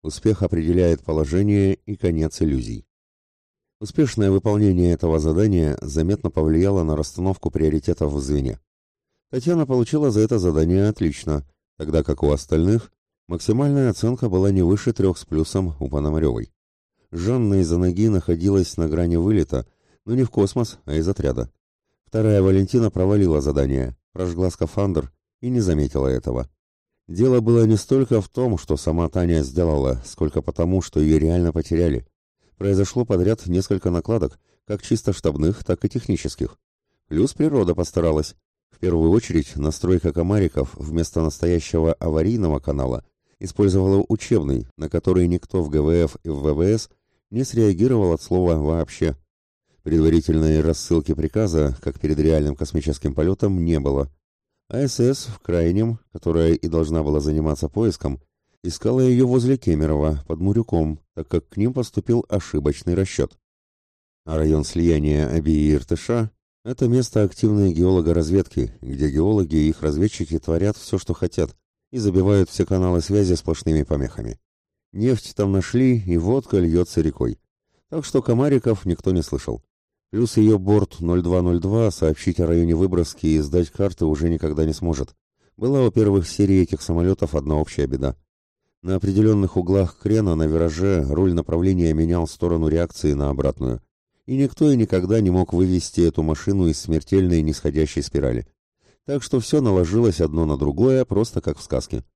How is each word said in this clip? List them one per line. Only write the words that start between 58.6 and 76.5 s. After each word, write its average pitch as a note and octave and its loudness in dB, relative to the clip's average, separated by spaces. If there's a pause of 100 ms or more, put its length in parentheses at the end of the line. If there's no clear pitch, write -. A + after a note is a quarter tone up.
искала A2+ -2
её B2+ 4
возле B2+ 2
Кемерово, D2+ 0
под D#2+ -6
Мурюком, F2 0 (140)
так - -12
как E2+ -2
к - -20
ним A2 0
поступил A#2 -2
ошибочный D#2 -4
расчёт. F#2 -2 (880)
А D#2+ -6
район D#2 2
слияния D2+ 0
Аби D#2 -2
и D2+ 2
Иртыша — G#2+ -2 (340)
это B2 -2
место A#2 2
активной G2+ 2
геологоразведки, E2 0
где C2+ -4
геологи E2 0
и D#2 4
их - -4
разведчики D#2 -2
творят E2+ -2
всё, - -6
что - -6
хотят, - -4 (360)
и C3 -8
забивают G2 4
все - -2
каналы F#2 2
связи G2 2
сплошными D#2 -2
помехами. B1 -6 (540)
Нефть A2+ -2
там G2 0
нашли, A#2+ 2
и F2+ -2
водка G#2 0